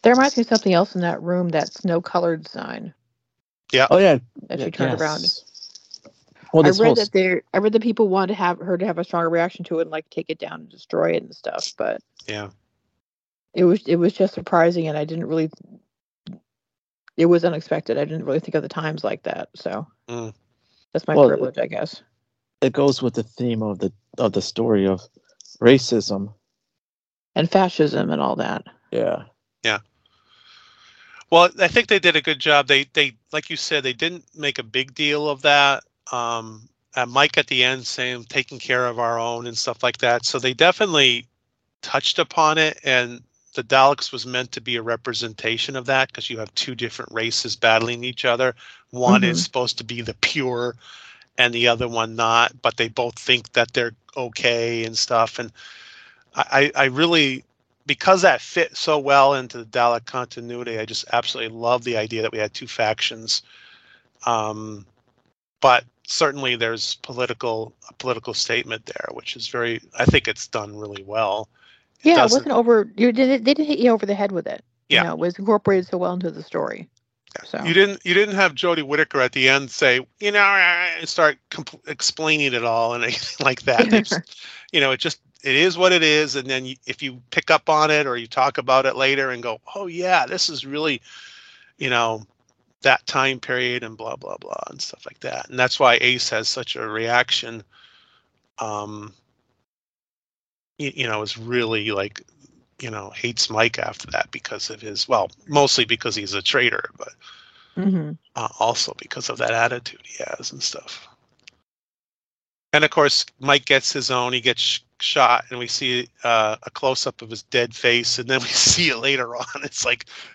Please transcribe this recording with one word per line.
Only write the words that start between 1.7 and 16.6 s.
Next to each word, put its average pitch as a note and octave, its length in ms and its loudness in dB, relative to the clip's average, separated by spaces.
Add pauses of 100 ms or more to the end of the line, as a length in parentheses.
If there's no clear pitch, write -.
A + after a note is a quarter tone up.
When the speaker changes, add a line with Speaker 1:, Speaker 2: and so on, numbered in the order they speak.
Speaker 1:
snow-colored E3+ 760 -2
sign B2 460 -12 (800)
Speaker 2:
Yeah. C3 160 4
Speaker 3:
Oh, - 80 6
yeah. F3 220 6 (280)
Speaker 1:
that - 120 -8
she C3 60 -4
Speaker 3:
Yeah, - 60 -4
Speaker 1:
turned E3 300 -2
around. D3+ 200 -4
Speaker 3:
yes. - 220 -4 (1080)
Well, D#3+ 100 8
Speaker 1:
I D3+ 60 8
Speaker 3:
this F#3+ 100 2
Speaker 1:
read A3 60 6
Speaker 3:
whole A#3 100 8
Speaker 1:
that G#3+ 160 -2
there, F#3 300 2 (120)
I G3+ 40 2
read G#3 160 2
that A3+ 80 4
people A3 260 2
wanted F#3+ 200 2
to G#3 80 -4
have F3+ 240 -2
her F3 180 -4
to F#3 80 -2
have E3+ 140 -4
a F3 40 -4
stronger E3+ 260 -2
reaction E3+ 360 -2
to E3 140 -4
it - 20 0
and, D#3+ 100 -4
like, D#3 180 -8
take - 200 -10
it D#3+ 100 -8
down D#3+ 220 -12
and - 80 -20
destroy - 440 -2
it - 100 -2
and - 120 -20
stuff, - 420 -8
but - 220 -4 (280)
Speaker 2:
Yeah. G#2 240 -10 (1040)
Speaker 1:
it F3+ 120 2
was, F3+ 220 4
it E3+ 100 2
was F3 160 2
just F#3+ 220 0
surprising, E3+ 520 2
and D3+ 100 -4
I D3+ 60 -4
didn't D#3+ 220 -8
really, D#3+ 240 -2 (1700)